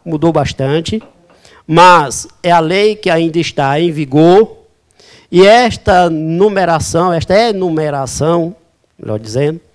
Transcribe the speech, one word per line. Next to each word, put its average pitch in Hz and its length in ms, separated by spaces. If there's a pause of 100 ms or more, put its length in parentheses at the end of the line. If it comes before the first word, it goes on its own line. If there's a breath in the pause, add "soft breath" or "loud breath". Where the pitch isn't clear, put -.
mudou 160 300
bastante, 156 680 (640 soft breath)
mas 165 640 (140)
é 170 100
a 170 80
lei 196 340
que 208 140
ainda 165 300
está 147 420
em 175 100
vigor, 160 640 (720 soft breath)
e 180 160
esta 202 640
numeração, 170 1040
esta 165 240
enumeração, 165 1160 (420)
melhor 110 220
dizendo, 135 420 (140)